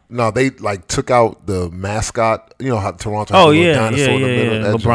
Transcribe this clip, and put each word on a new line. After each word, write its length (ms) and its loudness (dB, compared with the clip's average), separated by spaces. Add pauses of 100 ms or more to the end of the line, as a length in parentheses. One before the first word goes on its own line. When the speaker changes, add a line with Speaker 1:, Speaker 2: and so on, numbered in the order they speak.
Speaker 1:
No, 220 0
they, 200 0
like, 360 -8
took 240 -4
out 340 2
the 260 -4
mascot. 840 -4
You 120 -6
know 80 0
how 140 -4
Toronto 420 -6
has 100 6
Speaker 2:
Oh, 40 6
Speaker 1:
a 40 6
little 140 4
Speaker 2:
yeah, 80 2
Speaker 1:
dinosaur 340 0
Speaker 2:
yeah, 80 2
Speaker 1:
in 60 0
the 80 0
Speaker 2:
yeah, 80 -2
Speaker 1:
middle? 180 0
Speaker 2:
yeah. 80 -2
Speaker 1:
That 140 0
Speaker 2:
LeBron 40 -4 (140)